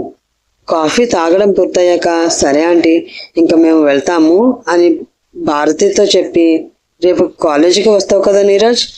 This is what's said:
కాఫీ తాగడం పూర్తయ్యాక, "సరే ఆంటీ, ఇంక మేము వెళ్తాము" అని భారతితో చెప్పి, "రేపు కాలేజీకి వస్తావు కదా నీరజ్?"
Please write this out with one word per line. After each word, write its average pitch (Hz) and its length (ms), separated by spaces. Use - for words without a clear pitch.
కాఫీ 160 360
తాగడం 196 480
పూర్తయ్యాక, 180 560
"సరే 151 360
ఆంటీ, 170 300
ఇంక 165 180
మేము 160 260
వెళ్తాము" 156 560
అని 175 200
భారతితో 165 680
చెప్పి, 170 420
"రేపు 175 220
కాలేజీకి 180 460
వస్తావు 196 340
కదా 202 200
నీరజ్?" 202 420